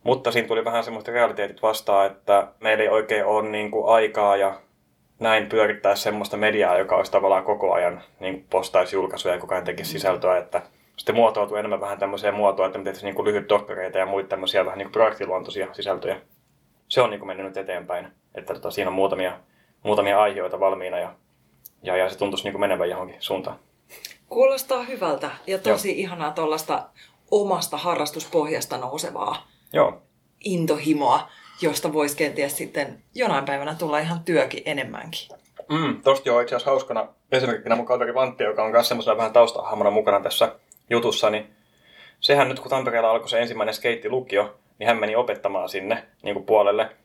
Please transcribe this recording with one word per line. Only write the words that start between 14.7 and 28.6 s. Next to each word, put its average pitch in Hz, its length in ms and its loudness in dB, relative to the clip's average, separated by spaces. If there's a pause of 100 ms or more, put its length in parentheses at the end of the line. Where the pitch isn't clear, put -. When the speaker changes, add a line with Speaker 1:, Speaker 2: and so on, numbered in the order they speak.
Speaker 1:
niin 98 80 -8
kuin, 98 60 -14
projektiluontoisia 98 800 0
sisältöjä. 95 440 -4 (720)
Se - 140 0
on, 113 80 2
niin 101 100 -10
kuin, 101 60 -14
mennyt 95 200 -10
nyt 95 100 -10
eteenpäin, 90 520 -8 (260)
että, 92 200 -10
tota, 90 160 -10
siinä 95 200 -2
on 92 40 -6
muutamia, 92 380 0 (500)
muutamia 101 400 4
aiheita 95 380 0
valmiina 92 380 0
ja, 87 160 -8 (680)
ja, 92 140 -2
ja 92 140 2
se 95 80 -14
tuntuisi, 98 260 -2
niin 98 80 -4
kuin, 98 80 -6
menevän 90 300 0
johonkin 92 300 -8
suuntaan. 95 380 -6 (720)
Speaker 2:
Kuulostaa 262 540 2
hyvältä 196 440 -4
ja - 260 -10 (120)
Speaker 1:
Joo. 214 100 4
Speaker 2:
tosi 190 260 -4
ihanaa 170 300 -6
tollaista 156 520 -2 (480)
omasta 196 460 0
harrastuspohjasta 151 1040 -2